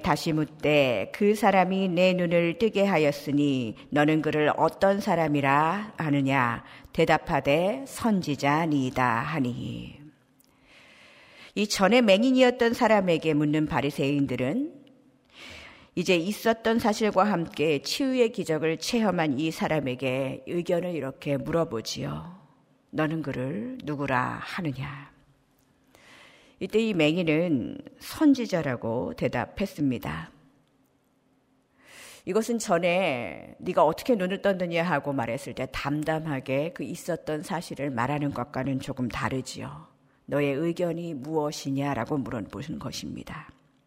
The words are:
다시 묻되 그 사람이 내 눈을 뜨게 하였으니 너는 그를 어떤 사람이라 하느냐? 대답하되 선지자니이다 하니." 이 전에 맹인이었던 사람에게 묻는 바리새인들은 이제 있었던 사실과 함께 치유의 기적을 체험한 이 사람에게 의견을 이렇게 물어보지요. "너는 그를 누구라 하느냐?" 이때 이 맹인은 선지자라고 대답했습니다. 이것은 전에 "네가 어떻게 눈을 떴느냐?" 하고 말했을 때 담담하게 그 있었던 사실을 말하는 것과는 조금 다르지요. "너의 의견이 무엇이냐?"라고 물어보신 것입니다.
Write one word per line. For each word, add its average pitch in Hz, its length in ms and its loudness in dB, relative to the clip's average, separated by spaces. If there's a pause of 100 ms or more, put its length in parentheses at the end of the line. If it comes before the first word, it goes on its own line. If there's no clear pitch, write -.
다시 160 280 2
묻되 143 800 2
그 208 220 2
사람이 190 540 2
내 180 240 4
눈을 170 460 2
뜨게 208 260 2
하였으니 143 880 2 (160)
너는 147 320 4
그를 151 340 2
어떤 196 440 2
사람이라 160 960 2
하느냐? 135 680 0 (300)
대답하되 165 960 2
선지자니이다 147 1160 0
하니." 123 920 -4 (1600)
이 208 100 0
전에 208 360 6
맹인이었던 247 720 6
사람에게 190 640 4
묻는 151 320 2
바리새인들은 143 1120 0 (1200)
이제 180 160 2
있었던 226 640 0
사실과 208 460 2
함께 165 560 0
치유의 254 520 0
기적을 160 440 -2
체험한 180 600 0
이 160 120 0
사람에게 135 960 -2
의견을 175 480 -4
이렇게 139 440 -4
물어보지요. 151 1000 -6 (540)
"너는 156 320 -2
그를 147 600 -6
누구라 135 600 -2
하느냐?" 139 680 -8 (1500)
이때 208 200 0
이 220 120 0
맹인은 160 840 2 (200)
선지자라고 180 1160 0
대답했습니다. 127 1120 -4 (2000)
이것은 220 320 0
전에 170 1000 0
"네가 175 240 2
어떻게 160 340 4
눈을 190 260 -2
떴느냐?" 175 400 0
하고 147 320 0
말했을 117 400 -4
때 135 180 -4
담담하게 151 1000 -4
그 - 80 -8
있었던 160 600 -6
사실을 160 460 -6
말하는 143 460 -2
것과는 131 460 -4
조금 127 280 -4
다르지요. 131 800 -8 (400)
"너의 143 260 0
의견이 170 640 -4
무엇이냐?"라고 139 1040 -2
물어보신 113 600 -8
것입니다. - 720 -12 (380)